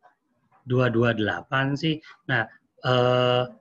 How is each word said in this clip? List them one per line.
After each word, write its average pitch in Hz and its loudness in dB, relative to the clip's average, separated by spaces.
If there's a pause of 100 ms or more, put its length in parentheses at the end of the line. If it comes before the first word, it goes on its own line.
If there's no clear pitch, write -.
(680)
dua 123 2
dua 117 2
delapan 120 -4
sih. 156 -4 (240)
Nah, 120 -2 (320)
eh, 123 2 (140)